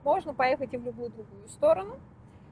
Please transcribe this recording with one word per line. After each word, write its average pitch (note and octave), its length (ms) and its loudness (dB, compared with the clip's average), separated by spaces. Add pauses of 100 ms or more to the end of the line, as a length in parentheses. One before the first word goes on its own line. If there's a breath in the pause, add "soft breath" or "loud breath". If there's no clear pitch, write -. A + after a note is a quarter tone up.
можно D#4 300 0
поехать B3+ 360 0
и B3+ 60 -6
в A#3+ 60 -8
любую A#3+ 260 -8
другую - 380 -18
сторону. G4+ 500 2 (540 loud breath)